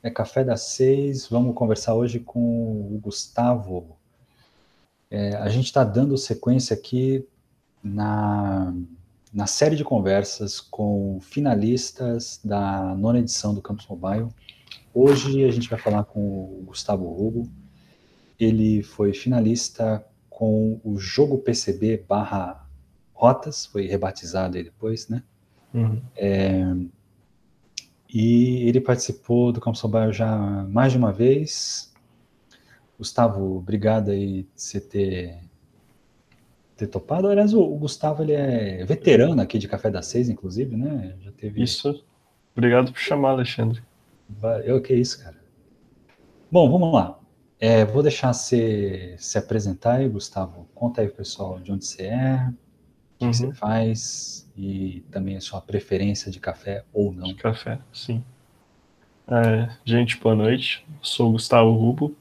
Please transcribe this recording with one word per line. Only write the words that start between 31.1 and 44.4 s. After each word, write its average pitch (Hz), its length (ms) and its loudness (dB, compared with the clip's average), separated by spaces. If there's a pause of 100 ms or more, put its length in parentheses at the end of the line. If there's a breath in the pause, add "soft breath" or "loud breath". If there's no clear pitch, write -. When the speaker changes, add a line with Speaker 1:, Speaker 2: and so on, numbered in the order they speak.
Speaker 1:
vez. 135 840 0 (1040 soft breath)
Gustavo, 98 600 0
obrigado 104 520 0
aí 98 320 -2
de 92 140 -14
você - 240 -8
ter, 90 580 -4 (1400)
ter 104 120 -6
topado. 175 400 -2
Aliás, 208 260 4
o, 220 60 8
o 151 180 4
Gustavo, 151 460 -2
ele 147 80 2
é 113 520 -2
veterano 131 560 6
aqui 101 200 0
de 95 80 -8
Café 113 220 -2
das - 160 -6
Seis, 123 220 -2
inclusive, 107 480 -6
né? 120 440 -6
Já 98 100 -20
teve 107 320 -6
Speaker 2:
Isso. 143 420 -4 (520)
Obrigado 123 340 6
por - 80 -16
chamar, 139 320 0
Alexandre. 117 500 -2 (480)
Speaker 1:
Va-, 107 340 -4